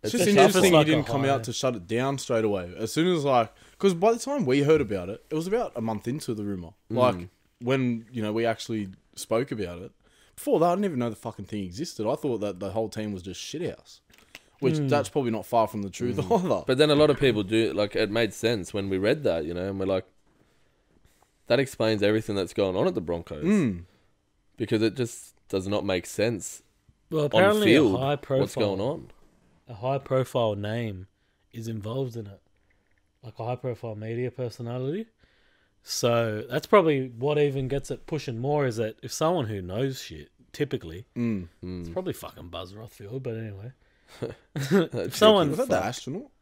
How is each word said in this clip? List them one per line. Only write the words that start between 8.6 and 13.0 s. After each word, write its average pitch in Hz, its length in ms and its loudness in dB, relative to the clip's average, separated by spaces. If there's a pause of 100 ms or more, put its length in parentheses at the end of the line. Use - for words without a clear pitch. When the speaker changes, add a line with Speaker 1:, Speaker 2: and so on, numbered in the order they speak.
Speaker 1:
spoke 120 360 -2
about 87 320 -6
it. - 80 -18 (440)
Before 247 240 2
that, 165 60 6
I 175 80 4
didn't 202 120 0
even 165 120 -2
know 120 140 -2
the 107 40 -10
fucking 107 300 -12
thing 104 180 -6
existed. 104 460 -6
I 143 60 2
thought 120 240 -2
that 101 200 -4
the 95 120 -6
whole 110 180 -2
team 107 240 -6